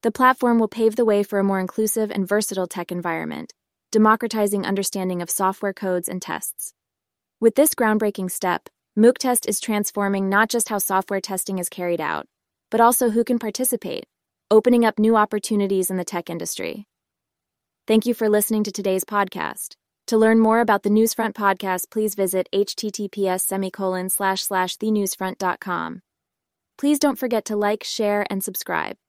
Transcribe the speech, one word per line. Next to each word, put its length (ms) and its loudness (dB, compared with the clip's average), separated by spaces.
The 80 2
platform 480 4
will 80 2
pave 280 0
the 80 2
way 200 4
for 160 -2
a 40 2
more 160 0
inclusive 520 -2
and 160 -4
versatile 400 -2
tech 240 -8
environment, 600 -6
democratizing 720 4
understanding 600 -4
of 80 -10
software 420 -2
codes 340 -4
and 140 -8
tests. 540 -10
With 160 4
this 180 4
groundbreaking 560 0
step, 400 -4
Mook 220 6
Test 320 -2
is 100 -4
transforming 720 -2
not 200 4
just 200 -2
how 80 -4
software 420 -2
testing 380 -6
is 100 -4
carried 320 -4
out, 280 -6
but 100 0
also 300 6
who 140 2
can 160 0
participate, 680 -4
opening 340 6
up 140 0
new 160 4
opportunities 760 0
in 80 -2
the 80 -4
tech 240 -6
industry. 560 -8
Thank 180 4
you 80 0
for 160 0
listening 360 2
to 60 -10
today's 320 -2
podcast. 720 -4
To 100 2
learn 220 6
more 220 4
about 220 2
the 60 0
Newsfront 440 2
podcast, 560 -2
please 260 -2
visit 380 0
H 240 0
T 120 -6
T 200 -8
P 180 -2
S 160 -2
semicolon 640 -4
slash 340 -2
slash 360 -2
the 100 -4
newsfront 500 -2
dot 220 -2
com. 420 -6
Please 200 2
don't 220 0
forget 240 -2
to 140 -6
like, 260 -2
share, 460 -2
and 120 -4
subscribe. 540 -6